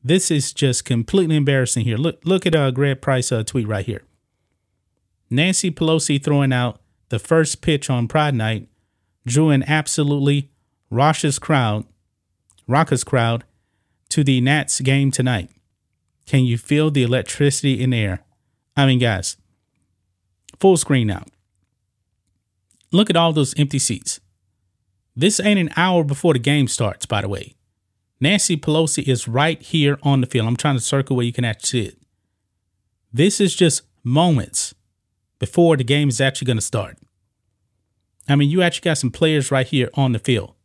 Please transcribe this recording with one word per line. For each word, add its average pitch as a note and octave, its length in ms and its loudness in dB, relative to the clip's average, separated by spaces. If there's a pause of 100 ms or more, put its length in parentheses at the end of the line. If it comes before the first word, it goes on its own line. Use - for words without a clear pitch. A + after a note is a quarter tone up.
This F3 280 0
is C#3+ 200 0
just C3 320 -2
completely D#3 520 0
embarrassing C3+ 500 0
here. A2 120 -2
Look, D#3 280 -2
look F3+ 200 0
at, E3 100 2
uh, C#3 160 2
Greg C3+ 300 -2
Price, C3 300 -2
uh, A2 120 -2
tweet A2 240 -4
right G2+ 180 -4
here. G#2 180 -8 (1300)
Nancy F3 420 0
Pelosi D#3+ 500 0
throwing C#3 300 2
out B2 300 -2 (280)
the A2+ 100 -4
first D#3+ 420 0
pitch D3+ 280 -2
on B2 180 -2
Pride D3+ 280 0
Night A2 320 -4 (580)
drew D3+ 260 2
an C3+ 120 2
absolutely C#3+ 880 -2 (400)
raucous C#3+ 500 0
crowd, A2+ 460 0 (840)
raucous C#3+ 380 0
crowd A#2 400 -2 (640)
to D#3 140 0
the C3 180 2
Nats C#3 400 0
game C3+ 300 2
tonight. B2 380 -2 (760)
Can C3 180 2
you A#2 140 0
feel D3+ 340 0
the C#3 120 2
electricity C3 800 0
in C3 100 0
the A#2+ 60 0
air? G2 280 -4 (500)
I C#3 100 2
mean, B2+ 140 4
guys, G#2+ 380 -2 (1200)
full F#3+ 160 6
screen B2+ 320 0
now. G2 160 -6 (1700)
Look G3+ 180 2
at E3+ 60 0
all E3+ 160 4
those D3 260 0
empty F3 220 0
seats. - 400 -6 (960)
This F#3+ 240 0
ain't G3+ 200 2
an E3 180 -2
hour F3+ 260 2
before D3 300 0
the B2+ 60 2
game C#3+ 280 2
starts, - 380 -4
by G#2 160 -4
the G2 80 -8
way. G2+ 260 -10 (640)
Nancy F3 380 0
Pelosi D#3 500 -2
is B2 200 -2
right D3 340 0
here C#3+ 420 0
on C#3 160 2
the B2 80 -2
field. A2+ 200 -2
I'm A#2+ 100 -2
trying C#3+ 180 0
to A#2 60 -4
circle C3+ 340 -2
where A#2+ 100 -2
you A#2 60 -4
can B2 140 -4
actually A2+ 380 -4
see F2+ 60 -8
it. - 80 -20 (1160)
This E3 260 2
is G3 160 2
just - 280 2 (200)
moments C3+ 720 0 (680)
before E3 380 2
the C3 80 -2
game C#3+ 240 2
is A2+ 100 -2
actually C3 280 -2
gonna A#2 120 0
start. - 380 -6 (1300)
I C#3+ 80 2
mean, C#3+ 140 2
you F3+ 120 0
actually F3 280 0
got D3+ 80 0
some B2 140 -4
players D#3 380 0
right C3 180 0
here B2+ 260 -2
on C3+ 180 2
the A2+ 80 -2
field. A2+ 460 -2